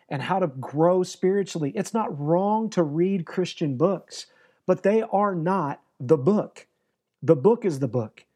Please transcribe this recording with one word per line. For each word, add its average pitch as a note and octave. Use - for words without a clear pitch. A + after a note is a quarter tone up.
and C#3
how F3
to F3+
grow D#3
spiritually. F3+
It's G3
not G#3
wrong G3+
to F3+
read E3+
Christian E3
books, -
but F3+
they G#3+
are G3+
not E3+
the C#3
book. F3+
The D3+
book A3
is D#3
the C3+
book. A2